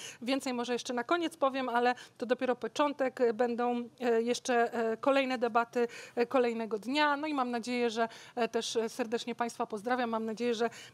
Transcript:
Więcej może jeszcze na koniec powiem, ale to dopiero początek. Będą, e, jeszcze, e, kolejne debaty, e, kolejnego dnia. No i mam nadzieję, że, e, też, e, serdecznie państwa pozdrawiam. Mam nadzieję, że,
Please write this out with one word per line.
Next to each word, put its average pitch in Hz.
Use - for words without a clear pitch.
Więcej 269
może 240
jeszcze 240
na 240
koniec 339
powiem, 262
ale 240
to 240
dopiero 247
początek. 269
Będą, 240
e, 233
jeszcze, 240
e, 226
kolejne 269
debaty, 233
e, 226
kolejnego 226
dnia. 285
No 294
i 311
mam 254
nadzieję, 240
że, 226
e, 226
też, 226
e, 226
serdecznie 233
państwa 233
pozdrawiam. 240
Mam 226
nadzieję, 226
że, 226